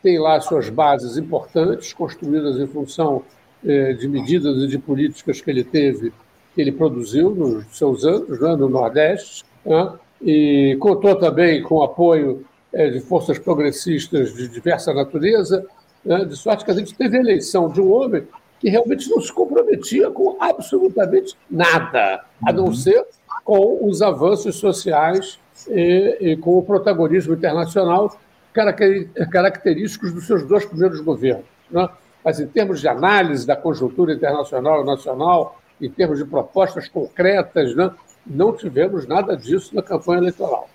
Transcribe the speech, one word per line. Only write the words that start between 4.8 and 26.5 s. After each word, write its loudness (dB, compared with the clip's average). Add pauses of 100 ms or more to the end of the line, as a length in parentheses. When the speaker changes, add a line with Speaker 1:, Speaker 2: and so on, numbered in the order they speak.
Speaker 1:
que -8
ele 0
teve, 0 (400)
que -2
ele 0
produziu 0
nos -4
seus 0
anos, 0
né, 2
no 2
Nordeste, 0 (200)
né? 2 (280)
E 4
contou 4
também 2
com 0
o 4
apoio, 2 (280)
é, 0
de -6
forças -2
progressistas -2
de -10
diversa -4
natureza, 0 (400)
né? 0
De -8
sorte -2
que -4
a 2
gente -6
teve 0
a 4
eleição 0
de -2
um 4
homem 0 (340)
que -2
realmente 0
não 2
se -10
comprometia 0
com -2
absolutamente 0 (140)
nada, 0 (200)
a 2
não 0
Speaker 2:
Uhum. -2
Speaker 1:
ser 2 (400)
com 2
os 0
avanços 0
sociais 0 (300)
e, 2
e 0
com 2